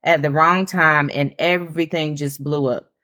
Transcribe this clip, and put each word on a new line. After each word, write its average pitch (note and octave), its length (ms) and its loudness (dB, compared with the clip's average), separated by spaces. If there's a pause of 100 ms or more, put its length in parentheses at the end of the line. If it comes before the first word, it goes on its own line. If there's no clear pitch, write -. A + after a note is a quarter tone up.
at E3 200 0
the D3 80 0
wrong E3+ 340 4
time D#3 480 2
and C#3 260 -2
everything E3 800 -2
just C#3+ 260 -6
blew D3 240 -2
up. - 240 -4 (140)